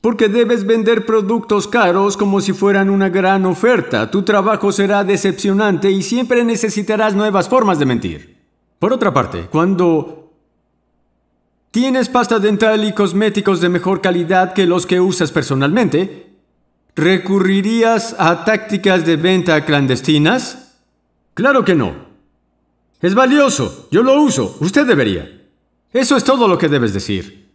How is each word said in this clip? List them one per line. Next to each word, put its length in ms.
Porque 240
debes 380
vender 360
productos 640
caros 480
como 240
si 140
fueran 380
una 180
gran 380
oferta. 640
Tu 100
trabajo 500
será 320
decepcionante 840
y 140
siempre 420
necesitarás 720
nuevas 340
formas 300
de 80
mentir. 500
Por 160
otra 180
parte, 380
cuando 840
tienes 360
pasta 300
dental 480
y 80
cosméticos 680
de 80
mejor 300
calidad 540
que 140
los 180
que 140
usas 320
personalmente, 1040
¿recurrirías 1200
a 260
tácticas 640
de 80
venta 500
clandestinas? 1160
Claro 320
que 80
no. 220
Es 140
valioso. 720
Yo 140
lo 180
uso. 380
Usted 260
debería. 640
Eso 240
es 80
todo 240
lo 120
que 100
debes 240
decir. 600